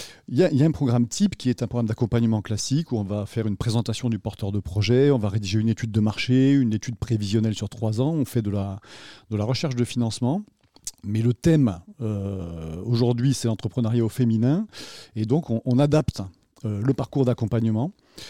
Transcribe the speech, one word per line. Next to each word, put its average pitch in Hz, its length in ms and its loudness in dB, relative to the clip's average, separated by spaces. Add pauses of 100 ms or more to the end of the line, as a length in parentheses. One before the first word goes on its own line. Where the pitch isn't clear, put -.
(280)
il 120 100 -2
y 175 60 6
a, 180 80 4
il 143 60 2
y 131 60 6
a - 20 6
un 160 60 4
programme 120 360 2
type 202 300 0
qui 127 120 -2
est 123 140 -2
un 113 40 -4
programme 117 200 -2
d'accompagnement 113 540 2
classique 135 500 -2
où 120 60 -2
on 104 60 -2
va 101 220 -4
faire 110 220 -4
une 101 100 -2
présentation 117 520 -2
du 107 100 -2
porteur 101 320 -6
de 101 80 -2
projet, 120 520 2
on 135 60 4
va 104 120 0
rédiger 101 300 -2
une 110 100 2
étude 110 220 -2
de 110 80 2
marché, 127 520 2
une 127 220 4
étude 110 240 -6
prévisionnelle 107 580 0
sur 104 140 -8
trois 110 320 -2
ans, 147 100 2
on 151 140 0
fait 120 160 -2
de 104 80 -2
la, 98 300 -4 (520)
de 107 60 -2
la 104 60 0
recherche 127 320 -2
de 120 80 0
financement. 120 600 -2 (600)
Mais 107 180 -2
le 120 120 2
thème, 139 460 2 (220)
euh, 92 840 -6
aujourd'hui, 120 480 2
c'est 120 140 -2
l'entrepreneuriat 113 560 0
au 107 60 2
féminin. 123 580 2 (480)
Et 110 100 -2
donc, 143 240 0
on, 113 140 0
on 127 160 2
adapte, 147 420 2 (440)
euh, 104 160 -2
le 131 120 2
parcours 135 300 -2
d'accompagnement 113 680 0 (380)